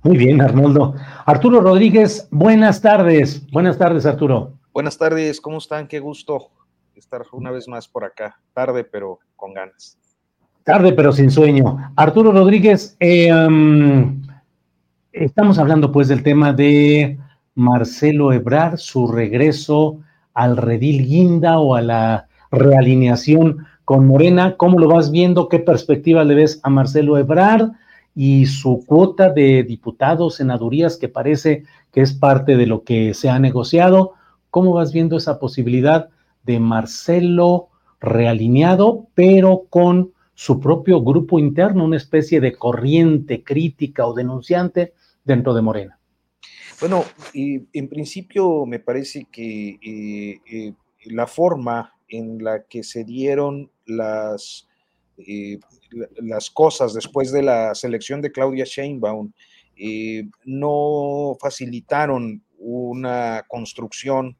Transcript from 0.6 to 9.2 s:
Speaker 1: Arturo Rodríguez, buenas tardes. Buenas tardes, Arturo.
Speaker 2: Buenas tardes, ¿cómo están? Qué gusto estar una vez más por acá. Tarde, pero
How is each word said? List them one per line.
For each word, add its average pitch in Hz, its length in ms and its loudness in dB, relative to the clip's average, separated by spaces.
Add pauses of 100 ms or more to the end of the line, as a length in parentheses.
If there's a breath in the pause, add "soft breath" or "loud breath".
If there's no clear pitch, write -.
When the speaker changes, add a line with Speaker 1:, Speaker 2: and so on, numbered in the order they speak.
Speaker 1:
Arturo 226 360 4
Rodríguez, 208 720 2
buenas 214 500 4
tardes. 170 680 2
Buenas 175 260 0
tardes, 170 280 0
Arturo. 131 520 -2 (140)
Speaker 2:
Buenas 143 260 -8
tardes, 156 420 -4
¿cómo 156 180 -12
están? 151 280 -12
Qué 151 140 -12
gusto 143 500 -12 (460)
estar 120 340 -18
una 127 220 -14
vez 127 160 -14
más 120 180 -16
por 110 160 -12
acá. 104 400 -14 (120)
Tarde, 127 280 -4
pero 98 380 -12 (160)